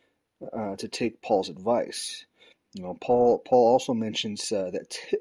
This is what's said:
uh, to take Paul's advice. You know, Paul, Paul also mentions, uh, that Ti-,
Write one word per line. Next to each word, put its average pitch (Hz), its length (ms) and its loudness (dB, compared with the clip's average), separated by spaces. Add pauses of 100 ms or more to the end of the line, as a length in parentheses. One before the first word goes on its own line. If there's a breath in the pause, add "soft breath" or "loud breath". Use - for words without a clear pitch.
(560)
uh, 104 200 -6
to 107 120 -10
take 110 340 -6
Paul's 95 280 2
advice. 95 760 -4 (500 soft breath)
You 98 60 -12
know, 90 180 -10
Paul, 120 380 4
Paul 123 300 4
also 127 260 4
mentions, 110 580 -4
uh, 95 200 -2
that - 180 -8
Ti-, - 320 -4